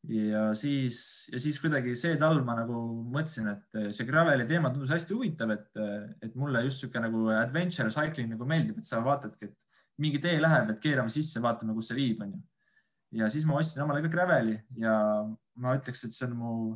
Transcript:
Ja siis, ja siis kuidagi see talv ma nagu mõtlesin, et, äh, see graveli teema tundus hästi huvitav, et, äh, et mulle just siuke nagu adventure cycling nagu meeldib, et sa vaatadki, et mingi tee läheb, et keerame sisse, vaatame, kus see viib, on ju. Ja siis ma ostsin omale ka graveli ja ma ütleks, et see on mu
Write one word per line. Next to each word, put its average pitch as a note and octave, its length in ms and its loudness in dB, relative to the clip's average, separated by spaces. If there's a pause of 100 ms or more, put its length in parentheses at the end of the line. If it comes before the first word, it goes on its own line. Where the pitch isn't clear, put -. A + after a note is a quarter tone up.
Ja G#2+ 480 0
siis, C3+ 460 0 (280)
ja B2 160 -4
siis D3 160 0
kuidagi C3+ 360 0
see E3 220 0
talv D3+ 280 4
ma A#2+ 120 -2
nagu A#2 200 -2 (260)
mõtlesin, A#2+ 480 -4
et, G2+ 220 -10
äh, G#2+ 180 -4
see A2 160 -4
graveli C#3+ 400 6
teema D3+ 240 2
tundus C3+ 240 -2
hästi E3+ 200 -2
huvitav, E3+ 380 -2
et, - 200 -4
äh, G#2 340 -6 (140)
et A2+ 160 -10
mulle B2+ 280 0
just C3+ 160 -2
siuke A#2+ 220 -6
nagu A2+ 260 0
adventure B2 640 0
cycling D3 400 -2
nagu A2+ 160 -6
meeldib, C3 320 0
et - 80 -10
sa A#2 160 -2
vaatadki, A#2+ 480 -2
et - 160 -20 (320)
mingi D3 240 0
tee E3+ 160 2
läheb, D3 320 6
et G#2+ 100 -2
keerame B2+ 300 2
sisse, D3 320 -2
vaatame, A2+ 320 0
kus A2 160 -4
see B2+ 80 -2
viib, A#2 240 0
on G2 100 -8
ju. - 80 -10 (720)
Ja A2 160 0
siis D3+ 160 0
ma D#3 140 4
ostsin D#3+ 240 0
omale D3 200 0
ka E3 60 0
graveli D#3+ 460 4 (200)
ja A2+ 200 2 (640)
ma B2+ 200 0
ütleks, C3 280 -6
et A2+ 100 -6
see C3 140 -4
on A#2+ 80 -4
mu A#2 180 -4 (220)